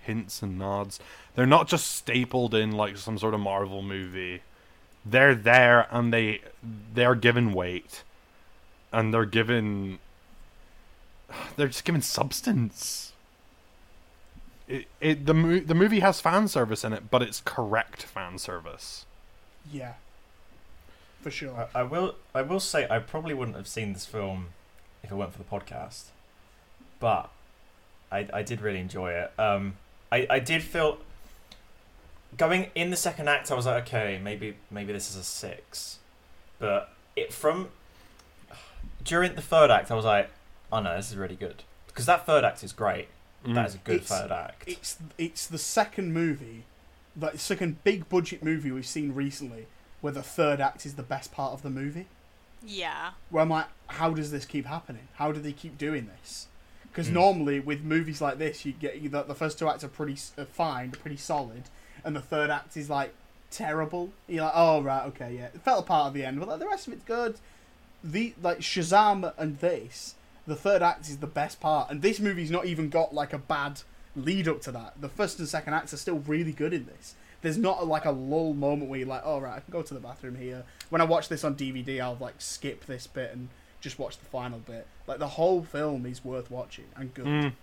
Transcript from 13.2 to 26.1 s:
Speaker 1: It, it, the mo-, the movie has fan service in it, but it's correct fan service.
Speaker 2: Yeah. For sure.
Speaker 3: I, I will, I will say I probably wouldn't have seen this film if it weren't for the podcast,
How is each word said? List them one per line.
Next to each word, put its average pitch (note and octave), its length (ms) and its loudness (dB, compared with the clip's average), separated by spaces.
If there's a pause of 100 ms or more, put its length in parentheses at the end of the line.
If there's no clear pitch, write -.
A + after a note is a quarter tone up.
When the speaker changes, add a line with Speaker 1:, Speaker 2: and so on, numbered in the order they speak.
Speaker 1:
It, C3 200 -6 (140)
it, D3 240 2
the D#3 80 6
mo-, E3 260 6
the D#3+ 160 2
movie G#3 240 8
has F#3 220 6
fan F#3+ 260 4
service A2+ 360 2
in A2 100 0
it, G#2+ 180 -6
but B2+ 100 6
it's A2 200 -2
correct - 640 0
fan F#2 340 -8
service. - 680 -10 (680)
Speaker 2:
Yeah. B2+ 220 -10 (1300)
For D#3+ 100 -10
sure. B2 440 -8
Speaker 3:
I, B2+ 60 2
I - 20 2
will, E3+ 320 -2 (180)
I C3 80 0
will E3 200 -2
say D3 280 0
I A2 100 2
probably D#3 340 -6
wouldn't B2 240 -4
have G2 100 -12
seen G#2 260 -4
this F#2+ 120 -10
film F#2+ 420 -6 (560)
if G2 80 -14
it G2 40 -8
weren't G2 180 -6
for - 60 -16
the F#2 40 -14
podcast, - 640 -10 (920)